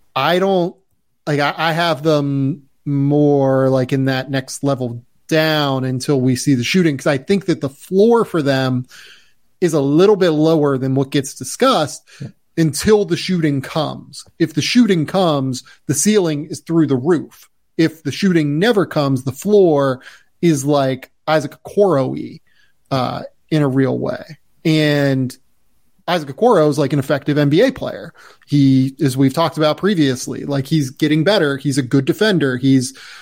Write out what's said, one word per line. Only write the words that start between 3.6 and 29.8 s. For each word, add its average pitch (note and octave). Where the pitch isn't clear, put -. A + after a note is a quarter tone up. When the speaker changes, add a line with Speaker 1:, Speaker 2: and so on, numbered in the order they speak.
Speaker 1:
like, C3
in C3+
that C3
next C3+
level B2
down D3+
until C3
we B2+
see C#3
the A#2+
shooting, E3
'cause -
I D3
think G3
that E3
the C#3+
floor G#3+
for -
them C3
is E3
a D#3
little D#3+
bit F3+
lower D3+
than C3
what C3+
gets C#3+
discussed F#3
Speaker 2:
Yeah. C#3
Speaker 1:
until G3+
the E3
shooting D#3+
comes. -
If D#3+
the D3
shooting G3
comes, C#3+
the D3
ceiling F3
is -
through E3
the C3
roof. C#3+
If D#3+
the C3+
shooting D#3
never G3+
comes, C3+
the -
floor D3+
is, D3+
like, C3+
Isaac D#3
Okoro-y, C#3+
uh, B2+
in D#3
a D3
real B2+
way. -
And C#3+
Isaac E3
Okoro E3
is, C#3
like, C#3
an D3+
effective C#3
N D3
B D3+
A C4
player. -
He, C3+
as C3
we've C3+
talked E3
about D3+
previously, D3